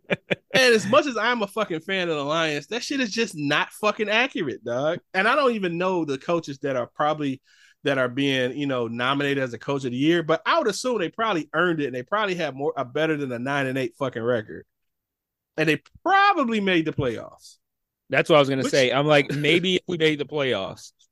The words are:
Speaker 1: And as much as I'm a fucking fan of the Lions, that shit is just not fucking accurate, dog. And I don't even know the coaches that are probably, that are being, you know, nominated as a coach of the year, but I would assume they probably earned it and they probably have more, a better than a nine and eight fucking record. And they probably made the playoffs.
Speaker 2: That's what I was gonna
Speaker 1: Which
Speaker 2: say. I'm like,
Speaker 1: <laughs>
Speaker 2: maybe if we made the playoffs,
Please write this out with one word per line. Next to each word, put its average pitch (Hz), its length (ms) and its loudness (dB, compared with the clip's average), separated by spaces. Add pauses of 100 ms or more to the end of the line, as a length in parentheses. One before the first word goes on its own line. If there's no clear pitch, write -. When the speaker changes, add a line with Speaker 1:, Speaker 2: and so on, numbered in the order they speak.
(540)
Speaker 1:
And 254 200 6
as 190 140 2
much 302 180 4
as 240 100 -4
I'm 226 260 0
a 196 40 -4
fucking 185 360 -4
fan 185 260 -2
of 156 80 -2
the 139 80 -4
Lions, 151 440 -2
that 240 140 -6
shit 285 180 -4
is 214 120 -2
just 220 240 -2
not 147 380 0
fucking 208 340 -2
accurate, 214 560 -2
dog. 139 340 -2 (160)
And 196 140 2
I 262 80 4
don't 262 180 2
even 175 240 -4
know 180 260 0
the 135 140 -6
coaches 165 420 -4
that 139 140 -4
are 120 220 -2
probably, 147 440 -2 (440)
that 139 120 2
are 127 120 2
being, 131 480 0
you 143 100 -4
know, 123 220 -2
nominated 139 560 0
as 120 80 -8
a 110 60 -10
coach 139 260 -4
of 120 80 -4
the 123 40 -6
year, 165 280 2
but 160 220 0
I 311 120 2
would 285 80 0
assume 226 320 -2
they 165 120 -2
probably 202 440 -2
earned 165 260 2
it 143 60 -2
and 123 80 -6
they 123 80 -6
probably 202 340 -2
have 147 200 -4
more, 147 200 -2
a 135 80 -2
better 151 320 -2
than 143 140 -4
a 120 80 -6
nine 139 300 -2
and 131 100 -2
eight 127 220 -4
fucking 123 220 -4
record. 110 420 -4 (920)
And 156 120 0
they 156 120 2 (220)
probably 349 580 2
made 180 260 2
the 147 60 -4
playoffs. - 680 -6 (520)
Speaker 2:
That's 139 180 2
what 165 80 8
I 143 40 10
was 135 80 6
gonna 135 140 0
Speaker 1:
Which 277 100 -2
Speaker 2:
say. 131 180 4
I'm 139 160 2
like, 147 240 6
Speaker 1:
<laughs> 139 40 -2
Speaker 2:
maybe 170 420 2
if - 100 0
we 180 120 -4
made 156 200 2
the 143 60 -4
playoffs, 127 680 -4 (220)